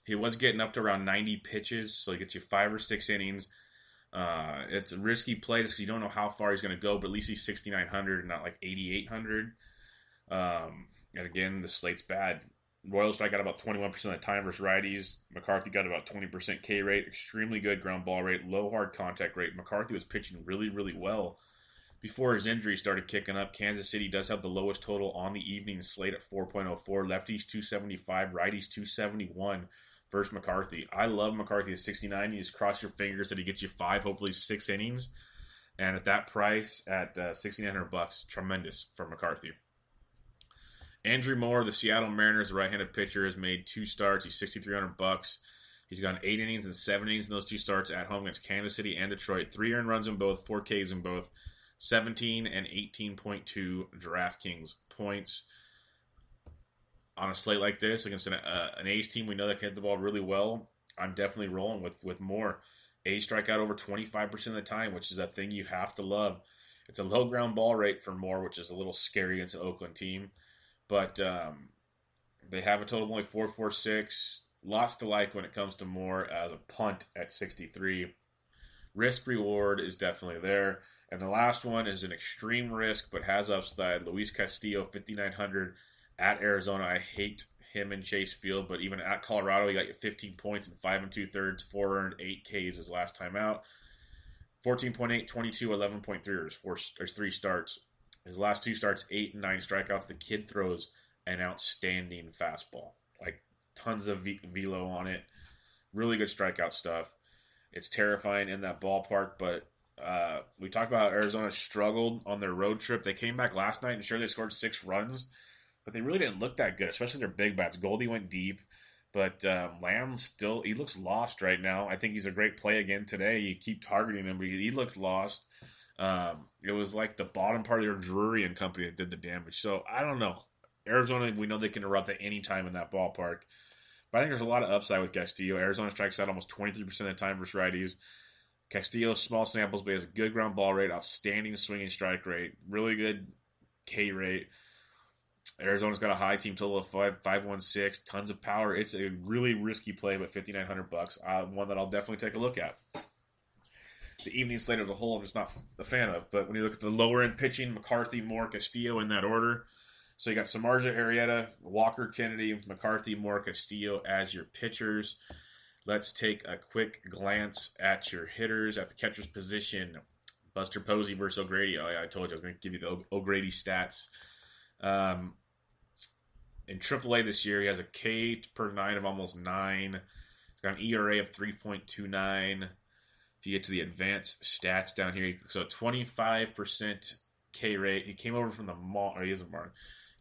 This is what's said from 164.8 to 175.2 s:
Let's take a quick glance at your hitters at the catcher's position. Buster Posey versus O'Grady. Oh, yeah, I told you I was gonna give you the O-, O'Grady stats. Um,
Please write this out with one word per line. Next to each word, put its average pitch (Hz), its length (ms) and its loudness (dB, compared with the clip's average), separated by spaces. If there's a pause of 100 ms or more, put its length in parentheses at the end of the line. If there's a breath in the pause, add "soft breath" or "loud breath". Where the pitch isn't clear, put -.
Let's 104 260 2
take 107 360 0
a 92 80 -6
quick - 520 -4
glance 98 720 0
at 95 340 2
your 85 140 -6
hitters 110 520 0
at 92 100 -4
the - 60 -20
catcher's 104 340 -4
position. 95 680 -2 (560)
Buster 95 260 -2
Posey 104 340 2
versus 98 300 -2
O'Grady. 95 340 2
Oh, 80 100 -2
yeah, 85 140 -2
I 85 40 -6
told 90 240 -4
you 82 40 -6
I - 40 -6
was - 20 -10
gonna 90 200 -8
give 92 120 -8
you 87 80 -6
the 85 100 -4
O-, 90 220 -6
O'Grady 98 380 0
stats. 92 580 0 (720 loud breath)
Um, 95 540 2 (1300)